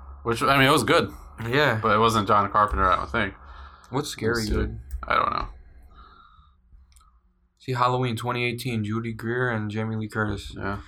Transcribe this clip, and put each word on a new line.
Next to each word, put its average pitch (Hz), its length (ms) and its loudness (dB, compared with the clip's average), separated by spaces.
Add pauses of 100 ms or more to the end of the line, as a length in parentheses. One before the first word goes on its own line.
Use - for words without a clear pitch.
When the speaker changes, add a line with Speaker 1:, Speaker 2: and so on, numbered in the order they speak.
(220)
Speaker 1:
Which, 117 200 -2
I 139 160 4
mean, 135 100 6
it 143 40 6
was 147 120 4
good. 147 260 2 (380)
Speaker 2:
Yeah. 131 340 2
Speaker 1:
But 107 140 4
it - 20 4
wasn't 113 300 2
John 101 240 4
Carpenter, 98 380 4
I 90 60 4
don't 95 140 -6
think. 104 240 -2 (560)
Speaker 2:
What's 143 200 -6
scary, 113 260 -2
Speaker 1:
Let's 107 120 -4
see. 104 60 -2
Speaker 2:
dude? - 240 -4 (300)
Speaker 1:
I - 80 2
don't - 160 2
know. 50 160 -6 (2000)
Speaker 2:
See, 131 120 -8
Halloween 123 440 0
twenty 123 280 -2
eighteen, 120 400 -2
Judy 113 280 -4
Greer 120 380 -2
and 107 200 -4
Jamie 110 260 -4
Lee 107 120 -6
Curtis. 104 480 -4
Speaker 1:
Yeah. 101 320 -6